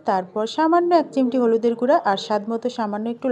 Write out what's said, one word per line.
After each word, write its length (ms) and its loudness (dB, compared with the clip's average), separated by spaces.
তারপর 380 -2
সামান্য 340 2
এক 100 -4
চিমটি 260 0
হলুদের 380 2
গুঁড়া 220 2
আর 160 2
স্বাদ 260 -2
মতো 180 -4
সামান্য 360 -6
একটু 160 -6